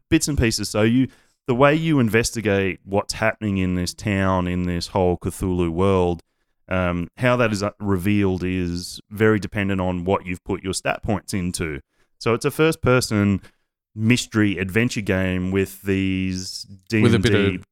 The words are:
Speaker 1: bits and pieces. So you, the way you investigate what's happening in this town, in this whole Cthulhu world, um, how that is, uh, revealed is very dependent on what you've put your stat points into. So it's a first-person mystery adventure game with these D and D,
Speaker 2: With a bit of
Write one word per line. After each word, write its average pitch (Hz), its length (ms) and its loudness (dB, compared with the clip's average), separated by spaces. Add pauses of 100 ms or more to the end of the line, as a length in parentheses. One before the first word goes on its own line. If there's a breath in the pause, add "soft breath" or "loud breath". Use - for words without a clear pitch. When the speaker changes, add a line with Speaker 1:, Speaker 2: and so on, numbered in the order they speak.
Speaker 1:
bits 160 200 2
and 139 80 -2
pieces. 113 320 0
So 107 140 0
you, 123 260 4 (380 soft breath)
the 131 80 2
way 143 200 4
you 160 240 2
investigate 104 840 0
what's 98 300 -4
happening 107 420 -2
in 92 180 0
this 90 180 -4
town, 95 540 0
in 90 160 -2
this 87 240 -4
whole 90 300 0
Cthulhu 90 520 -2
world, 90 520 0 (480)
um, 87 480 -2
how 123 180 2
that 120 160 2
is, 98 100 -4
uh, 104 180 -4
revealed 98 680 0
is 90 640 -4
very 107 300 2
dependent 98 420 -4
on 90 240 -4
what 95 200 0
you've 90 200 -8
put 95 180 -4
your 92 100 -4
stat - 300 -6
points 101 300 -4
into. 87 480 -4 (360)
So 117 160 -2
it's 120 120 -2
a 139 60 0
first-person 117 880 2 (520 soft breath)
mystery 107 640 2
adventure 104 440 -2
game 92 500 0
with 95 300 -2
these 95 840 -2
D 101 340 -6
and 107 40 4
D, - 20 -
Speaker 2:
With 113 120 6
a 107 40 4
bit 101 160 2
of 98 360 0